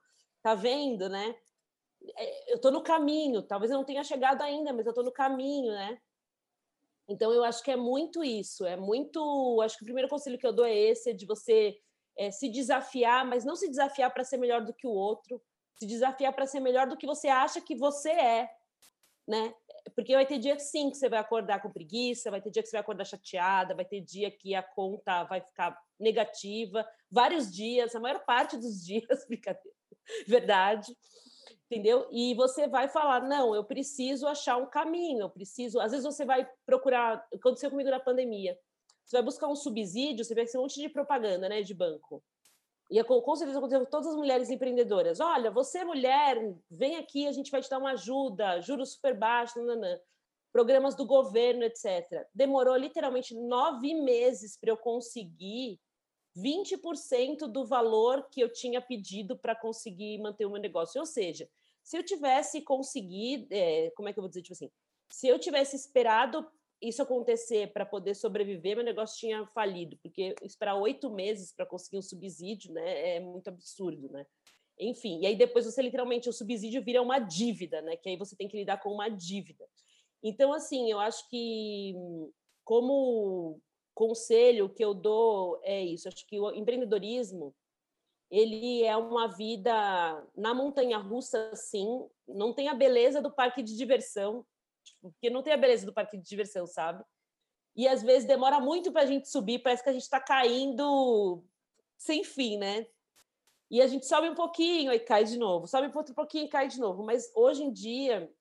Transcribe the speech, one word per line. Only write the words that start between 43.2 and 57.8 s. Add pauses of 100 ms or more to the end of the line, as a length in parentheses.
com
certeza
aconteceu
com
todas
as
mulheres
empreendedoras.
"Olha,
você
é
mulher, (160)
vem
aqui,
a
gente
vai
te
dar
uma
ajuda,
juros
super
baixos,
nananã. (540)
Programas
do
governo,
et
cetera."
Demorou
literalmente
nove
meses
pra
eu
conseguir (540)
vinte
por
cento
do
valor